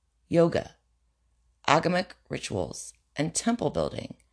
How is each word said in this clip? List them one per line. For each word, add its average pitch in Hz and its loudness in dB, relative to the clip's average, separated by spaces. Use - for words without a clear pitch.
yoga, 165 2
agamic 170 2
rituals, - -6
and 165 -2
temple 233 0
building - -4